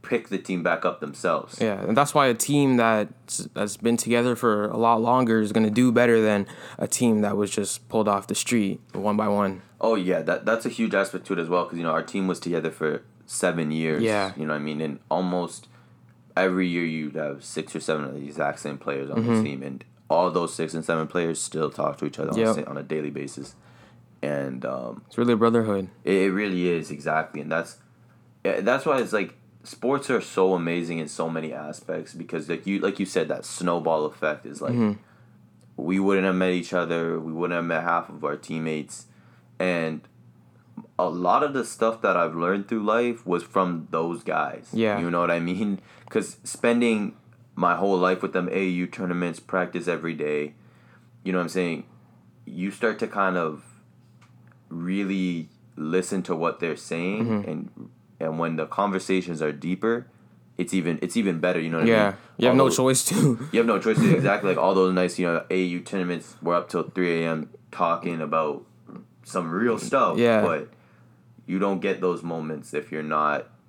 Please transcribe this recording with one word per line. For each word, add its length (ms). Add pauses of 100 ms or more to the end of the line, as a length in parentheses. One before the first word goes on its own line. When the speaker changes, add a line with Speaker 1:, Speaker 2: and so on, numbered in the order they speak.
Speaker 1:
pick 280
the 80
team 240
back 220
up 160
themselves. 600
Speaker 2:
Yeah, 200
and 160
that's 180
why 120
a 80
team 420
that's, 760
that's 220
been 200
together 380
for 340
a 80
lot 240
longer 400
is 120
gonna 180
do 220
better 280
than 260 (320)
a 100
team 320
that 160
was 140
just 380
pulled 200
off 180
the 80
street 460 (140)
one 220
by 120
one. 340 (180)
Speaker 1:
Oh, 140
yeah, 280
that, 220
that's 220
a 20
huge 260
aspect 320
to 80
it 40
as 100
well, 180
'cause, 100
you 80
know, 80
our 100
team 240
was 140
together 300
for 320 (240)
seven 440
years. 320
Speaker 2:
Yeah. 340
Speaker 1:
You 100
know 80
what 60
I 40
mean? 160
And 180 (100)
almost 600 (680)
every 300
year 180
you'd 300
have 300
six 320
or 40
seven 240
of 100
the 100
exact 360
same 180
players 320
on 140
the 80
Speaker 2:
Mm-hmm. 120
Speaker 1:
team, 180
and 220 (260)
all 220
those 200
six 220
and 100
seven 220
players 340
still 300
talk 280
to 80
each 120
other 140
on 60
Speaker 2:
Yep. 100
Speaker 1:
a 60 (100)
sa-, 60
on 60
a 60
daily 280
basis. 440 (640)
And, 440
um, 420
Speaker 2:
It's 120
really 160
a 20
brotherhood. 520 (160)
Speaker 1:
it, 180
it 100
really 360
is, 220
exactly. 500
And 120
that's, 240 (680)
yeah, 160
that's 260
why 120
it's 140
like, 220 (300)
sports 460
are 100
so 340
amazing 440
in 100
so 220
many 220
aspects, 640
because 340
like 180
you, 140
like 200
you 60
said, 220
that 160
snowball 600
effect 400
is 160
like, 120
Speaker 2:
Mm-hmm. 180 (840)
Speaker 1:
we 220
wouldn't 280
have 100
met 160
each 200
other, 460
we 140
wouldn't 240
have 80
met 180
half 260
of 160
our 120
teammates, 680 (540)
and 400 (960)
a 100
lot 360
of 80
the 120
stuff 380
that 140
I've 180
learned 340
through 140
life 440
was 180
from 460
those 340
guys. 480
Speaker 2:
Yeah. 260
Speaker 1:
You 120
know 100
what 100
I 100
mean? 400 (300)
'Cause 340
spending 720 (400)
my 220
whole 200
life 260
with 100
them, 180
A 80
A 80
U 200
tournaments, 540
practice 480
every 260
day, 400 (680)
you 80
know 60
what 60
I'm 60
saying? 340 (600)
You 280
start 280
to 60
kind 300
of 260 (1080)
really 800 (280)
listen 480
to 120
what 240
they're 160
saying, 500
Speaker 2:
Mm-hmm. 240
Speaker 1:
and, 380 (320)
and 180
when 180
the 100
conversations 760
are 100
deeper, 540 (520)
it's 160
even, 280
it's 140
even 240
better, 200
you 100
know 80
what 80
I 40
Speaker 2:
Yeah. 200
Speaker 1:
mean? 60 (220)
Speaker 2:
You 100
have 80
no 80
Speaker 1:
Although 120
Speaker 2:
choice 300
to. 400
<laughs> 60
Speaker 1:
You 80
have 60
no 120
choice 200
to, 160
exactly. 360
Like, 80
all 160
those 200
nights, 240
you 80
know, 240
A 40
A 100
U 160
tournaments, 600
we're 120
up 140
till 160
three 400
A 40
M 200 (220)
talking 500
about 440 (600)
some 260
real 280
stuff, 400
Speaker 2:
Yeah. 240
Speaker 1:
but 260 (800)
you 120
don't 220
get 200
those 220
moments 520
if 180
you're 100
not 460 (200)